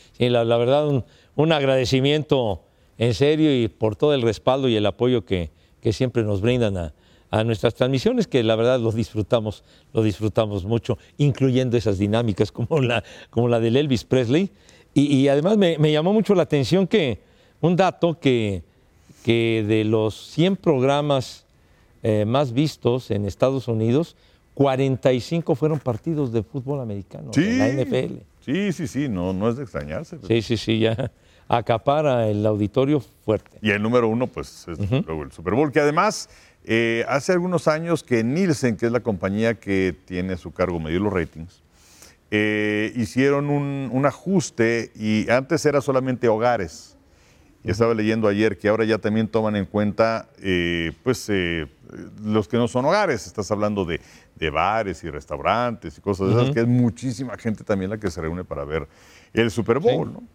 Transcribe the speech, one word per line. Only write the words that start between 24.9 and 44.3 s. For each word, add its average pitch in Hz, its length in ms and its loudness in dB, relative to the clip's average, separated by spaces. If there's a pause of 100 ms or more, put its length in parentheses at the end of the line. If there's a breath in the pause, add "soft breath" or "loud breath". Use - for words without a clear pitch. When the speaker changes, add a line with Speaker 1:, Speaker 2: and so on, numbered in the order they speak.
Speaker 1:
y 127 80 0
cinco 165 340 -2
fueron 156 260 -2
partidos 135 520 -4
de 113 100 0
fútbol 135 380 -8
americano, 104 520 -10
de 123 80 2 (180)
la - 80 2
Speaker 2:
Sí. - 60 2
Speaker 1:
N 131 100 0
F 175 220 -2
L. - 180 -10 (220)
Speaker 2:
Sí, 185 280 -2
sí, 156 140 -6
sí, 139 220 -4
no, 92 240 -2
no 95 180 -2
es 113 60 -2
de 139 80 -8
extrañarse, 82 520 -8
pero 107 120 -16
Speaker 1:
Sí, 113 140 2
sí, 117 140 -2
sí, 113 220 -2
ya 110 320 0 (380 soft breath)
acapara 123 800 0
el 104 180 0
auditorio 113 540 0 (240)
fuerte. - 380 -2
Speaker 2:
Y 107 80 2
el 104 120 2
número 117 260 4
uno, 117 180 0
pues, - 420 -12
es 85 100 -10
Speaker 1:
Ujú. 104 280 -2
Speaker 2:
luego 80 180 -6
el 67 80 -16
Super 90 220 -4
Bowl, 139 180 2
que 151 80 2
además, 160 480 0 (360 soft breath)
eh, 117 440 0
hace 139 240 0
algunos 175 360 0
años 160 340 -2
que 117 220 0
Nielsen, 135 520 0
que 117 100 -2
es 117 60 0
la 120 80 0
compañía 104 540 -2
que 95 400 0 (120)
tiene 92 280 -6
a - 20 -8
su 87 160 -12
cargo 90 280 -2
medir 80 200 -2
los 101 120 0
ratings, 82 500 -6 (680 soft breath)
eh, 107 640 0
hicieron 139 540 0
un, 139 420 -4
un 135 140 0
ajuste 117 880 0